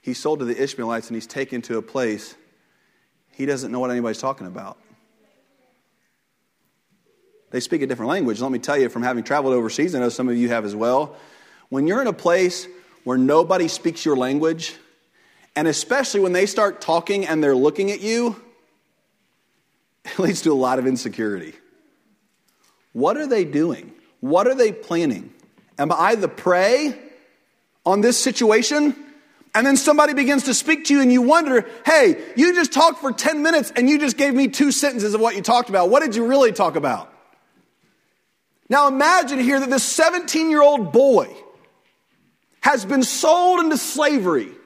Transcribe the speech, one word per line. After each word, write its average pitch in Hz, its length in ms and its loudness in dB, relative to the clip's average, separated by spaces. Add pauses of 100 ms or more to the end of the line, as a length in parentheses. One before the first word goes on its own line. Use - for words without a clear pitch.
He's 123 180 -8
sold 151 200 -2
to 127 60 -4
the 117 160 -4
Ishmaelites 117 460 -6
and 117 80 -10
he's 110 100 -10
taken 131 380 -8
to 117 140 -6
a 107 40 -4
place 113 540 -6 (960)
he 135 140 -8
doesn't 135 260 -4
know 123 80 -6
what 123 120 -4
anybody's 120 280 -4
talking 131 260 -8
about. 95 320 -16 (2750)
They 127 80 -6
speak 151 220 -6
a 135 60 -4
different 120 220 -6
language. 123 320 -4
Let 131 100 -6
me 123 80 -4
tell 147 180 -4
you, 123 120 2
from 117 140 -8
having 123 200 -4
traveled 139 300 -2
overseas, 127 420 -2
I 127 40 -4
know 123 100 0
some 127 200 -4
of 120 60 -2
you 120 140 0
have 113 160 -4
as 101 100 -8
well, 127 400 -2 (540)
when 139 180 -2
you're 220 140 0
in 254 60 -2
a 196 60 -4
place 180 540 0 (360)
where 127 140 -2
nobody 160 500 2
speaks - 380 -6
your 143 120 2
language, 151 580 -2 (800)
and 156 120 0
especially 220 520 -2
when 185 140 0
they 185 120 2
start 202 360 -2
talking 170 440 -2
and 156 180 -2
they're 139 120 4
looking 151 360 0
at 185 100 -8
you, 226 400 -2 (840)
<laughs> - 840 -20
it - 140 -10
leads 175 220 -2
to 160 100 2
a - 20 4
lot 131 240 0
of 127 80 -2
insecurity. 104 680 -4 (1400)
What 156 240 0
are 302 100 -6
they 220 180 0
doing? 147 480 -4 (280)
What 165 260 0
are 262 80 0
they 233 160 2
planning? 165 600 -4 (440)
Am 151 140 -2
I 180 240 2
the 190 120 -4
prey 208 720 0 (880)
on 196 160 2
this 240 160 2
situation? 247 800 0 (580)
And 233 140 2
then 277 100 4
somebody 294 360 4
begins 277 300 0
to 262 100 -2
speak 311 320 -2
to 285 100 2
you 277 60 4
and 247 100 4
you 247 100 4
wonder, 269 440 2 (200)
"Hey, 277 360 4 (140)
you 339 200 2
just 339 180 -2
talked 311 280 2
for 269 100 -4
ten 294 320 -2
minutes 311 320 0
and 247 120 2
you 294 120 4
just 285 180 -2
gave 277 160 0
me 269 140 2
two 277 240 0
sentences 226 420 -2
of 214 80 0
what 226 140 0
you 196 80 -6
talked 240 260 2
about. 185 200 2
What 269 120 6
did 247 140 -2
you 233 100 0
really 254 260 4
talk 170 240 0
about?" 131 380 -4 (1500)
Now 285 200 4
imagine 285 520 2
here 269 200 2
that 269 100 -4
this 262 140 2
seventeen-year-old 302 1080 2
boy 240 380 4 (1300)
has 262 220 2
been 262 200 0
sold 349 560 2
into 311 180 0
slavery. 190 720 0 (160)